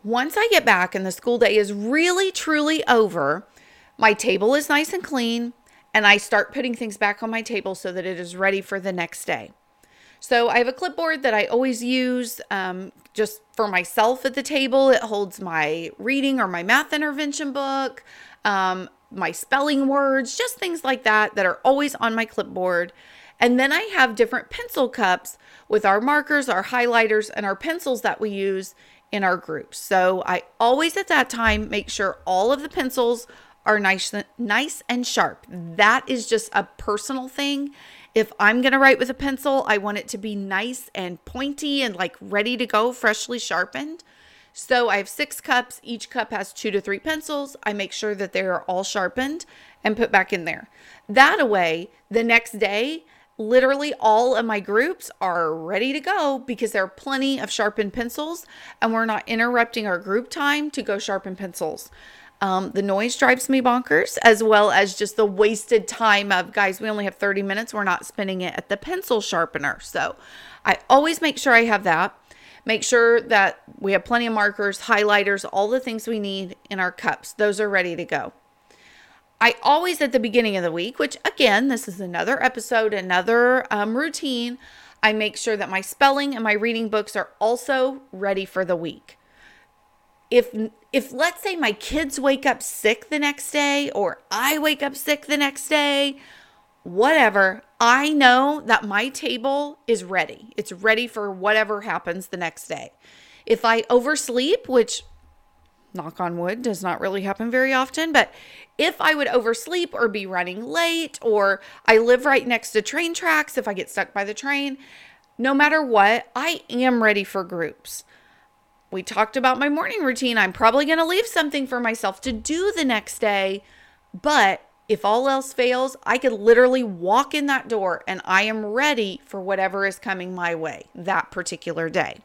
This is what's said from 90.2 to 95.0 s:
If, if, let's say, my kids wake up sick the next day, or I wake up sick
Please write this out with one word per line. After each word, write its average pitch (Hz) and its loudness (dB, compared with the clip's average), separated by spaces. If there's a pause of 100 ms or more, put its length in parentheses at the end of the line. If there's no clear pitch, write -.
If, 240 6 (440)
if, - 0
let's 320 -2
say, 381 -4
my 277 0
kids 285 -6
wake 269 0
up 254 -2
sick - -2
the 302 -2
next 285 -4
day, 285 0
or - -4
I 262 0
wake 294 0
up 277 -4
sick 294 -4